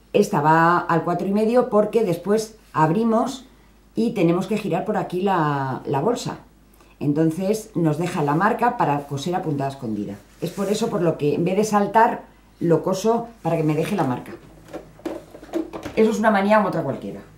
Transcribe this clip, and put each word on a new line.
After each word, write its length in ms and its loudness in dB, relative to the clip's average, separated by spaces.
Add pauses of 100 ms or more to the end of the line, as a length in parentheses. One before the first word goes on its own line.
(120)
esta 280 2
va 380 4
al 260 0
cuatro 220 -2
y 60 -2
medio 380 2
porque 340 2
después 520 -2 (160)
abrimos 720 0 (480)
y 180 0
tenemos 340 2
que 120 -2
girar 260 -4
por 120 -2
aquí 260 -4
la, 640 0
la 140 -2
bolsa. 380 -2 (600)
Entonces 760 0
nos 220 0
deja 260 -4
la 120 0
marca 420 2
para 300 0
coser 280 -4
a 80 -2
puntada 280 -2
escondida. 460 -6 (240)
Es 100 -4
por 180 -6
eso 220 -2
por 100 -2
lo 160 0
que 180 0
en 100 0
vez 120 0
de 80 2
saltar, 600 2 (360)
lo 220 2
coso 460 0 (140)
para 140 -2
que 60 0
me 120 0
deje 220 -2
la 80 0
marca. 280 -4 (1600)
Eso 140 4
es 80 -2
una 120 2
manía 260 4
como 120 2
otra 140 -2
cualquiera. 380 -8 (180)